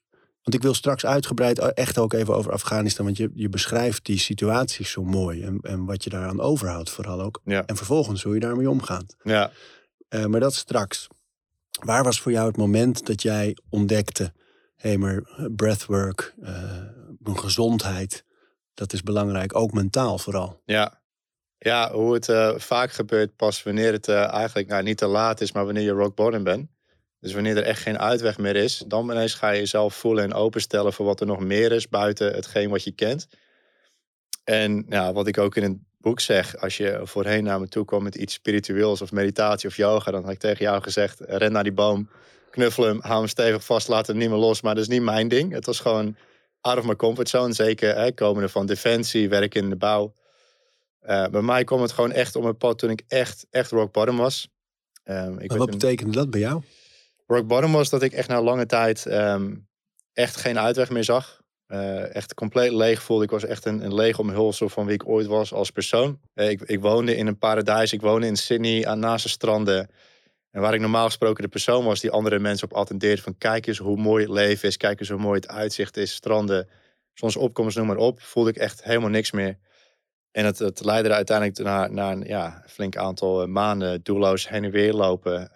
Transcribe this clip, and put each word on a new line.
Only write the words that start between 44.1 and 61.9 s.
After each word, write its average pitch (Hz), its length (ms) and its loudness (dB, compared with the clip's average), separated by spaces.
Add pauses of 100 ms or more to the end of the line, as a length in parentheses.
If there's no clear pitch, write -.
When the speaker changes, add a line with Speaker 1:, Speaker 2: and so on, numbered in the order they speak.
Speaker 2:
niet 117 120 0
meer 107 80 2
los." 110 240 4
Maar 107 140 0
dat 110 80 0
is 107 60 -4
niet 123 120 2
mijn 110 260 2
ding. 143 240 2
Het - 140 -6
was 120 140 -2
gewoon 107 360 0 (460)
out 123 160 0
of 120 80 -2
my 107 100 0
comfort 117 340 0
zone, 123 240 2
zeker, 110 420 2
hè, 120 160 2
komende 104 380 0
van 98 160 -2
defensie, 110 640 0
werken 101 340 2
in 98 60 -2
de 98 60 -2
bouw. 104 380 0 (840)
Eh, 98 280 0
bij 101 140 0
mij 123 220 2
kwam 127 180 2
het 117 100 0
gewoon 120 200 0
echt 123 240 -2
op 120 80 -2
mijn 113 140 0
pad 117 220 2
toen 117 100 0
ik 110 180 -2
echt, 127 420 -2
echt 127 220 -2
rock 110 220 2
bottom 120 240 2
was. 127 320 -2 (540)
Ehm, 95 140 -8
ik 92 120 -6
Speaker 1:
Maar 92 80 -10
Speaker 2:
werd 95 220 -4
Speaker 1:
wat 127 80 2
Speaker 2:
een 104 100 -6
Speaker 1:
betekende 110 340 0
dat 139 180 0
bij 110 100 -2
jou? 139 220 0 (640)
Speaker 2:
Rock 117 200 2
bottom 139 240 4
was 151 180 4
dat 131 120 2
ik 131 120 2
echt - 140 -4
na 120 140 0
lange 120 240 2
tijd, 113 400 2
ehm, 101 500 0 (580)
echt 120 220 0
geen 117 240 0
uitweg 120 300 2
meer 117 140 0
zag. 120 380 0 (260)
Eh, 98 480 -6